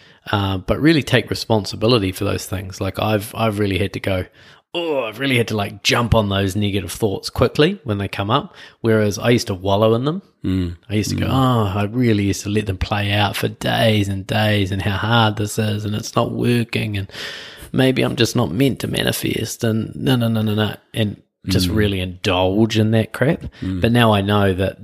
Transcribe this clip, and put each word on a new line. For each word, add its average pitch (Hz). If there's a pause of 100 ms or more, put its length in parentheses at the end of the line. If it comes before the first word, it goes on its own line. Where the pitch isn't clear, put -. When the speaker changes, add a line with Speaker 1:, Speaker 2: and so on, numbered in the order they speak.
(300)
Speaker 1:
Uh, 98
but 104
really 156
take -
responsibility 107
for -
those 95
things. 92
Like, 95
I've, 107
I've 110
really 98
had 98
to 98
go, 92 (460)
"Oh," 160
I've 107
really 135
had 117
to, 110
like, 104
jump 120
on 107
those 98
negative 101
thoughts 101
quickly 156
when 107
they 98
come 101
up. 147 (280)
Whereas 107
I 117
used 120
to 101
wallow 98
in 120
them. 165 (220)
Speaker 2:
Mm. 92 (120)
Speaker 1:
I -
used 98
to 95
go, 95
Speaker 2:
Mm. 92
Speaker 1:
"Oh," 117
I 104
really 110
used 98
to -
let 104
them 98
play 101
out 104
for 113
days 110
and 98
days 104
and 101
how 98
hard 110
this 107
is 107
and 104
it's -
not 120
working 117
and 98 (640)
maybe 131
I'm 127
just 117
not 120
meant 127
to -
manifest -
and 110
no, 135
no, 117
no, 113
no, 107
no. 104 (180)
And 104 (280)
just 92
Speaker 2:
Mm. 92
Speaker 1:
really 101
indulge 92
in 110
that 110
crap. - (140)
Speaker 2:
Mm. 92
Speaker 1:
But 113
now 117
I 101
know 101
that 95